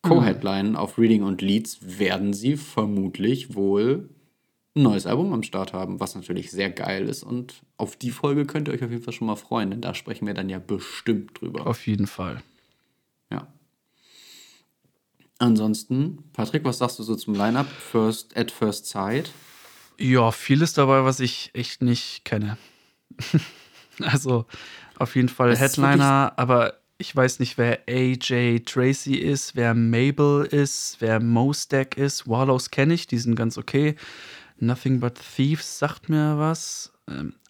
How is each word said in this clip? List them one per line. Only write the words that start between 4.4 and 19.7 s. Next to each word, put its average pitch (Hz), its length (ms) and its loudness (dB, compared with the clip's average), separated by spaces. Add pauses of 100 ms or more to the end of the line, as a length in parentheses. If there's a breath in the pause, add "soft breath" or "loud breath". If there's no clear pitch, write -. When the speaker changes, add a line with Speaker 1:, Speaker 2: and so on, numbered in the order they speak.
Speaker 2:
ein 147 80 4
neues 104 240 4
Album 165 260 0
am 113 100 -2
Start 95 300 -6
haben, 95 280 -8
was 95 140 -6
natürlich - 360 -8
sehr 95 200 -4
geil 95 380 -4
ist. - 160 -8
Und 123 300 -8 (220)
auf - 200 -6
die 123 140 -6
Folge 143 360 0
könnt 147 220 -6
ihr 135 60 -4
euch 120 80 -6
auf 117 80 -6
jeden 117 120 -8
Fall 117 100 -10
schon 117 140 -6
mal 107 100 -4
freuen, 107 340 -4
denn 107 100 -8
da 92 140 -6
sprechen - 320 -8
wir 104 80 -6
dann 95 140 -6
ja 92 100 -6
bestimmt - 840 -6
drüber. - 260 -8
Speaker 1:
Auf - 200 -4
jeden 104 200 0
Fall. 92 360 -10 (880)
Speaker 2:
Ja. - 160 -8 (1900 soft breath)
Ansonsten, 117 800 2 (140)
Patrick, - 320 -4
was 123 140 -2
sagst 123 200 -2
du 113 40 -10
so 107 140 -2
zum 107 180 -4
Line-Up 113 340 2
first, - 680 -2
at 113 140 -2
first - 360 -4
sight? 107 460 -4 (640 loud breath)